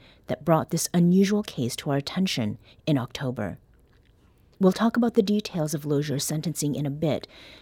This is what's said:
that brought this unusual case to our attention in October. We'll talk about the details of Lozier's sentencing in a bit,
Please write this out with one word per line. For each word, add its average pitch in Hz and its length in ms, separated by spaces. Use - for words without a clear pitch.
that - 180
brought 160 260
this - 220
unusual 190 520
case - 320
to - 160
our 139 40
attention 139 640
in 151 140
October. 123 600
We'll 185 140
talk 220 240
about 233 180
the 233 80
details 185 500
of 151 140
Lozier's 143 380
sentencing 151 500
in 147 100
a 139 60
bit, 147 380